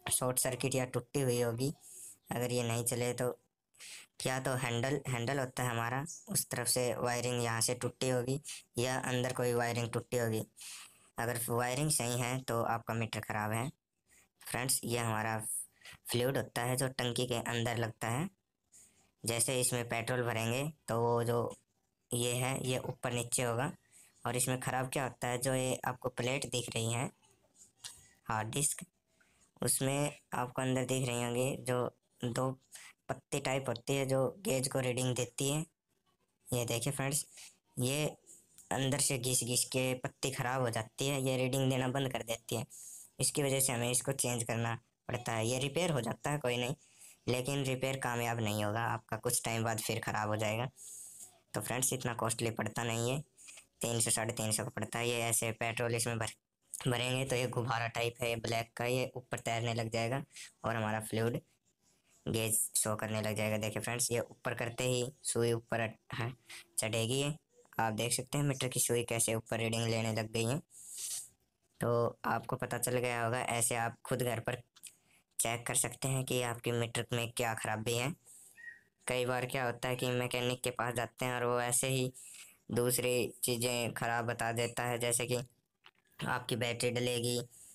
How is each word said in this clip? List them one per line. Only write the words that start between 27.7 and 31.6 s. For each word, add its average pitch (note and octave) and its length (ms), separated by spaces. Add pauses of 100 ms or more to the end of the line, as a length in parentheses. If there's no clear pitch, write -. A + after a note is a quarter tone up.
हार्ड A2 240
डिस्क, C#3 340 (800)
उसमें C#3 500 (220)
आपको B2 280
अंदर C3 220
दिख C3 240
रही A#2+ 140
होंगी B2 400